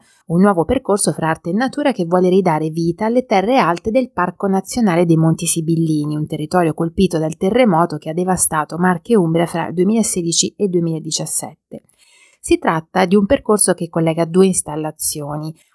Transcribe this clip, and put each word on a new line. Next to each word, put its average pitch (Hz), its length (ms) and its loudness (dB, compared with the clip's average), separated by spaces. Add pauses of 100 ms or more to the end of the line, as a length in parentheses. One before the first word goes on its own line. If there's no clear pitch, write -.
(280)
un 165 120 0
nuovo 185 240 4
percorso 208 480 0
fra 160 200 -2
arte 160 180 -6
e 170 40 -2
natura 254 380 -2
che 180 140 -4
vuole 180 240 2
ridare 170 400 2
vita 165 380 -2
alle 247 180 0
terre 220 320 2
alte 175 340 0
del 254 200 0
Parco 180 360 -4
Nazionale 190 580 2
dei 165 120 4
Monti 160 280 2
Sibillini, 160 720 0
un 151 120 -4
territorio 156 460 0
colpito 165 460 0
dal 156 160 -2
terremoto 190 600 2
che 160 120 -10
ha 156 40 -6
devastato 165 640 -2
Marche 180 360 0
e 226 40 6
Umbria 170 280 2
fra 165 220 -6
il - 60 -10
duemilasedici 180 800 0
e - 80 -4
il 202 60 0
duemiladiciassette. 160 1120 -6 (600)
Si 339 140 0
tratta 185 480 -2
di 180 100 2
un 202 120 4
percorso 208 480 0
che 170 120 -6
collega 165 380 -2
due 180 220 4
installazioni, 156 1080 -6 (180)